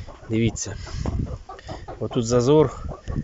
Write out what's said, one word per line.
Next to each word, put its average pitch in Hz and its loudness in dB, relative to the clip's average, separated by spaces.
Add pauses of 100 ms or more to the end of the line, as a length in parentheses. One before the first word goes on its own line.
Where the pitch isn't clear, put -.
(300)
Дивіться. 110 0 (1200)
Отут 117 -2
зазор 123 6 (400)